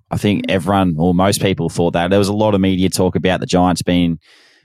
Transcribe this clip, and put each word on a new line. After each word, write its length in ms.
I 80
think 300
everyone 500
or 160
most 280
people 280
thought 240
that. 140
There 100
was 100
a 60
lot 200
of 60
media 280
talk 280
about 240
the 60
Giants 360
being 360